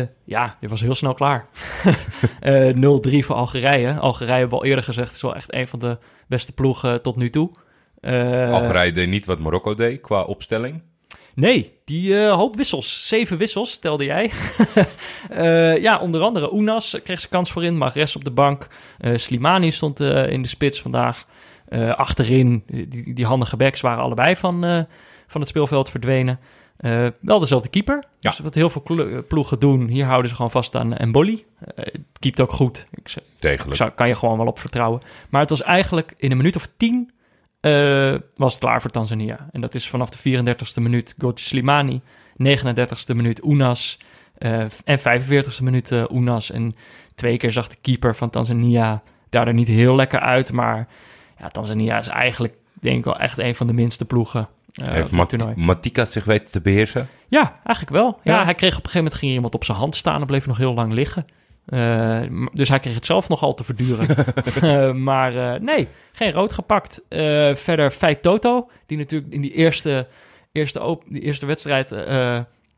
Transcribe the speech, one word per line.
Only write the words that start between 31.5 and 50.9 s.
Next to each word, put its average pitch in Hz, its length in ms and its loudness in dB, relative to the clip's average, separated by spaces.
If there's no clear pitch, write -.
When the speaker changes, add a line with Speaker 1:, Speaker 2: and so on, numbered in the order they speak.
Speaker 1:
Eh, - 240 -14
het - 160 -12
keept 135 220 -2
ook 127 120 2
goed. - 420 0
Ik - 140 -20
z-, - 80 -14
Speaker 2:
Degelijk. 71 320 -2
Speaker 1:
ik 69 60 -6
zou, 107 140 0
kan 120 180 0
je 123 80 2
gewoon 113 220 0
wel 113 80 0
op 117 120 -4
vertrouwen. 117 420 -4
Maar 139 120 2
het 147 100 2
was 151 120 0
eigenlijk 180 540 0
in 139 140 -2
een 127 60 2
minuut 156 200 2
of - 200 -10
tien, 240 340 0
eh, 139 540 4
was 131 180 2
het - 80 -10
klaar 120 180 2
voor 113 100 -6
Tanzania. 113 640 -4
En - 80 -8
dat 123 140 -8
is 123 140 -6
vanaf 123 220 -4
de - 80 -20
vierendertigste 123 640 0
minuut 117 380 0
Goji 123 180 -2
Slimani, 135 640 0
negenendertigste 123 800 0
minuut 117 280 0
Ounas, 135 560 0
eh, 113 220 -2
en 143 140 4
vijfenveertigste 131 640 0
minuut, 127 300 0
eh, 117 120 0
Ounas. 123 460 -2
En 113 260 -4
twee 123 220 0
keer 117 160 0
zag 113 160 -2
de - 120 -20
keeper 123 340 0
van 120 160 -4
Tanzania 117 720 2
daar 117 180 2
er 117 80 0
niet 117 140 4
heel 117 260 6
lekker 135 260 2
uit. 127 320 2
Maar 113 360 -2